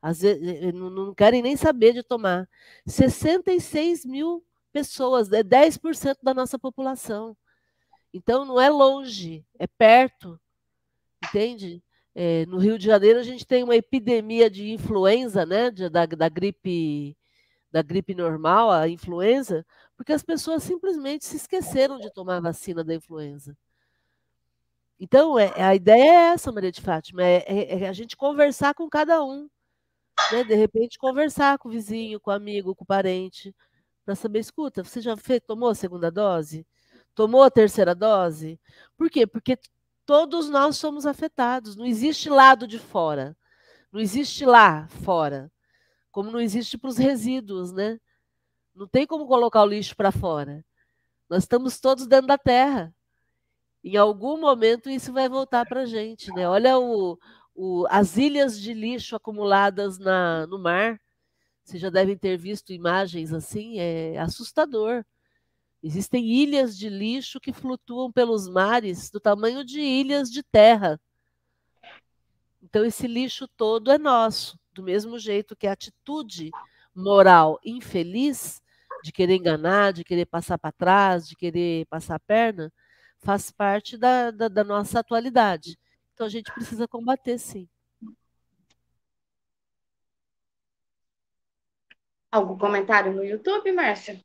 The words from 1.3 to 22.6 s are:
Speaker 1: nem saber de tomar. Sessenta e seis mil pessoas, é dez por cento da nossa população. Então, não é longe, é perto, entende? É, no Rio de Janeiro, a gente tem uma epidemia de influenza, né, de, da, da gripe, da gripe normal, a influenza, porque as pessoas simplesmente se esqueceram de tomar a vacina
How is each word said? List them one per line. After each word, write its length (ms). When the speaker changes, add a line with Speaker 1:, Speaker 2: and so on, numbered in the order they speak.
Speaker 1:
nem 140
saber 380
de 80
tomar. 480
Sessenta 680
e 80
seis 420
mil 400
pessoas, 580
é 120
dez 340
por 180
cento 280
da 100
nossa 240
população. 800
Então, 320
não 140
é 100
longe, 760
é 80
perto, 720
entende? 600
É, 340
no 100
Rio 200
de 80
Janeiro, 340
a 40
gente 220
tem 180
uma 120
epidemia 760
de 220
influenza, 760
né, 260
de, 180
da, 160
da 220
gripe, 880
da 100
gripe 320
normal, 580
a 180
influenza, 760
porque 160
as 120
pessoas 400
simplesmente 640
se 120
esqueceram 640
de 140
tomar 240
a 40
vacina 420